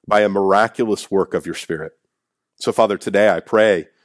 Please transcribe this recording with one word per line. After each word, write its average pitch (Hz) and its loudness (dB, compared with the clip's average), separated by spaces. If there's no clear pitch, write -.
by 104 2
a 104 2
miraculous 101 0
work 95 -2
of 85 -4
your 82 -10
Spirit. 80 -10
So, - -4
Father, 104 0
today 101 2
I 85 -2
pray 107 0